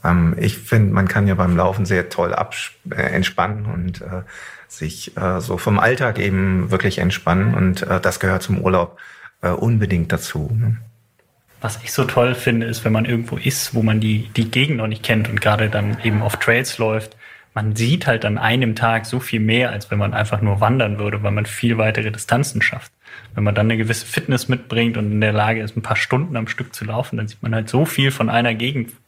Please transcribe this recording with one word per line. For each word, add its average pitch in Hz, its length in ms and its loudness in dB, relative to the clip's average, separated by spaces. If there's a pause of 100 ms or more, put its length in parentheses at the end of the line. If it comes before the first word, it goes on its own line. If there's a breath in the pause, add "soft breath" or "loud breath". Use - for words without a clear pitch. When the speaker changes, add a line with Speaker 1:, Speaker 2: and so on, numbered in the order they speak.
Speaker 1:
ähm, 85 340 4
ich 107 220 0
find, 107 320 4
man 98 160 2
kann 101 200 2
ja 95 60 4
beim 90 240 2
Laufen 95 300 2
sehr 90 220 0
toll 87 260 -2
absch-, - 400 -6 (160)
äh, - 100 -8
entspannen 95 640 -2
und, 87 360 -4
äh, 92 200 -8 (460 loud breath)
sich, - 500 -10
äh, 92 220 0
so 92 180 -4
vom 101 220 2
Alltag 117 400 2
eben 95 500 2
wirklich 95 300 0
entspannen. 92 560 2
Und, 92 280 2
äh, 92 160 0
das 90 200 0
gehört 95 240 0
zum 92 160 0
Urlaub, 92 400 0 (420 loud breath)
äh, 87 80 0
unbedingt 92 640 0
dazu, 76 420 -4
ne? 113 240 0 (840)
Speaker 2:
Was 107 220 -6
ich - 80 -10
so 135 120 0
toll 123 320 2
finde, 113 320 0
ist, 117 180 -6
wenn 113 80 2
man 110 120 4
irgendwo 117 320 -2
ist, - 360 -4
wo 120 80 2
man 110 180 2
die, 110 360 0
die 110 160 0
Gegend 139 260 0
noch 110 80 -4
nicht 110 160 -6
kennt 110 260 0
und 107 140 -2
gerade 107 300 2
dann 104 320 0
eben 107 180 2
auf 104 160 -2
Trails 117 400 0
läuft, 110 400 -2 (380 loud breath)
man 107 200 0
sieht 123 300 2
halt 117 200 2
an 107 120 0
einem 113 380 2
Tag 113 320 0
so 127 120 -2
viel 117 200 -4
mehr, 113 320 2
als 104 180 -8
wenn 110 80 -2
man 104 160 0
einfach 107 280 0
nur 101 200 2
wandern 110 380 2
würde, 104 240 -2
weil 104 80 2
man 107 160 0
viel 117 320 0
weitere 110 320 0
Distanzen 120 500 -2
schafft. - 300 -2 (420 loud breath)
Wenn 104 100 -2
man 104 120 2
dann 104 100 4
eine 113 120 4
gewisse 113 280 0
Fitness - 420 -2
mitbringt 117 500 0
und 107 140 0
in 107 100 2
der 107 120 2
Lage 110 300 2
ist, 110 120 -8
ein 113 60 -2
paar - 140 -2
Stunden 135 420 0
am 113 100 -4
Stück - 280 -8
zu 110 100 -10
laufen, 113 320 -4
dann 107 100 -4
sieht - 140 -14
man 110 140 -2
halt 110 140 -2
so 139 160 4
viel 139 260 2
von 113 180 0
einer 117 240 2
Gegend 117 380 -4 (160)